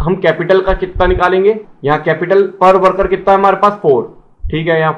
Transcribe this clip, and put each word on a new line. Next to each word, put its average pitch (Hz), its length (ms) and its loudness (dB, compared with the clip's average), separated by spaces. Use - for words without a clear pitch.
हम 175 200 -2
कैपिटल 170 400 0
का 190 120 -2
कितना 185 340 -4
निकालेंगे, 185 520 0
यहाँ 147 200 0
कैपिटल 170 380 0
per 185 140 6
worker 185 320 0
कितना 190 220 -2
है 196 80 4
हमारे 196 180 2
पास, 202 160 2
फ़ोर, 131 320 0
ठीक 160 240 -4
है, 160 120 0
यहाँ 156 180 0